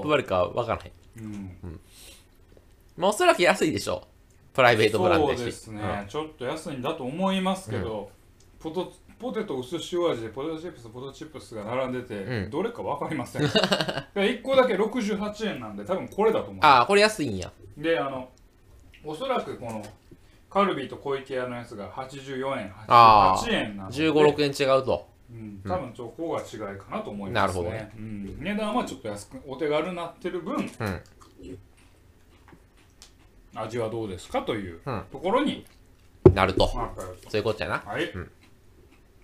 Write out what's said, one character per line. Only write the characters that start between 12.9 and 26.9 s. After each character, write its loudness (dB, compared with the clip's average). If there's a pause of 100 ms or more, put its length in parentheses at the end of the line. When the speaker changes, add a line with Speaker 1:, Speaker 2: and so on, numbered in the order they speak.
Speaker 2:
か -6
り -4
ま -6
せ -6
ん。 0
Speaker 1:
<laughs> 0
Speaker 2:
で、 2
一 -8
個 0
だ 8
け 0
六 0
十 -2
八 -6
円 -4
な -10
ん -12
で、 -8
多 0
分 -4
こ 0
れ 6
だ 2
と -12
思 -12
い -12
ま -10
す。 10
Speaker 1:
あ 10
ー、 -6
こ 2
れ 8
安 4
い -2
ん -4
や。 -8 (260)
Speaker 2:
で、 0
あ -2
の、 -8 (760)
お -10
そ -6
ら 0
く -10
こ -12
の、 -10 (680)
カ 2
ル 0
ビ -8
ー -10
と -12
小 -4
池 -8
屋 -4
の -8
や -10
つ -16
が -10
八 -12
十 -10
四 -4
円、 -10 (140)
Speaker 1:
あ 12
ー。 2
Speaker 2:
八 0
十 -2
八 2
円 -4
な -10
の -10
で。 -8
Speaker 1:
十 2
五、 8
六 6
円 2
違 -2
う 4
と。 0 (220)
Speaker 2:
う -18
ん。 -14
Speaker 1:
う -10
ん。 -2
Speaker 2:
多 -2
分 -10
ち -16
ょ -10
っ -10
と -18
こ -6
こ -4
が -4
違 -10
い -12
か -18